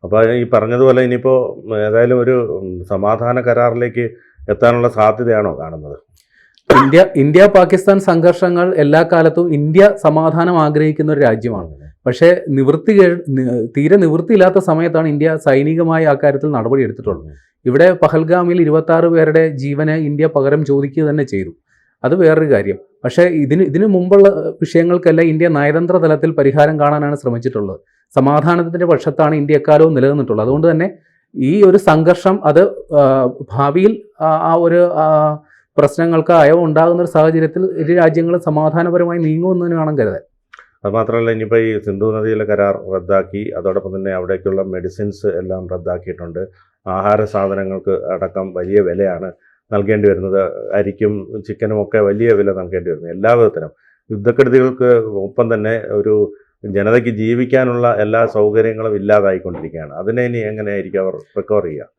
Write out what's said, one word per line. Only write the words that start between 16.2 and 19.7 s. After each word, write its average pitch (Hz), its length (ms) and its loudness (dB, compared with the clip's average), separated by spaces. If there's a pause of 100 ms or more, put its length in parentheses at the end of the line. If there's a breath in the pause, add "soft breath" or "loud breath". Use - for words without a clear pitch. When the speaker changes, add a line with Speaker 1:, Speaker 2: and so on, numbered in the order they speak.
Speaker 2:
കാര്യത്തിൽ 143 280 0
നടപടിയെടുത്തിട്ടുള്ളത്. 113 760 -2
Speaker 1:
ഉം. - 400 -20
Speaker 2:
ഇവിടെ 151 280 4
പഹൽഗാമിൽ 175 680 0
ഇരുപത്താറ് 160 440 2
പേരുടെ 160 440 2
ജീവന് 143 420 -4